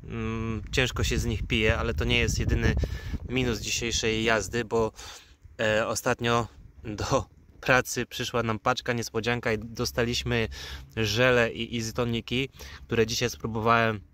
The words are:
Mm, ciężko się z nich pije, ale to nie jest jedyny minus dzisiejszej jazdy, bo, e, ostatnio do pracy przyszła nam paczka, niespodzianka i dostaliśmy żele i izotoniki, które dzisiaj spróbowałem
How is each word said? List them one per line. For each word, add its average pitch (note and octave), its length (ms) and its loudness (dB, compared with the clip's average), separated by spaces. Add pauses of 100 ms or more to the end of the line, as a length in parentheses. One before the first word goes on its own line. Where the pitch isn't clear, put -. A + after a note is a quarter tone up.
Mm, A2+ 580 -4 (100)
ciężko B2+ 320 2
się B2 140 0
z G#2+ 60 0
nich A2+ 220 -2
pije, A2 320 2
ale A2+ 160 -2
to B2 100 0
nie A#2+ 140 4
jest A2+ 200 2
jedyny A2+ 360 2 (540)
minus B2 320 0
dzisiejszej A2 640 -2
jazdy, A2+ 400 0
bo, A2 280 0 (680)
e, G#2+ 260 2
ostatnio A#2 600 0 (380)
do A2 400 0 (360)
pracy B2+ 460 2
przyszła A#2+ 360 -4
nam A2+ 160 0
paczka, - 340 0
niespodzianka A#2 600 -2
i G#2+ 60 -2
dostaliśmy A#2 920 -2 (480)
żele A#2 560 4
i A2+ 240 -6
izotoniki, A#2+ 720 -2 (380)
które A2+ 200 4
dzisiaj A#2 240 0
spróbowałem A2+ 680 2 (140)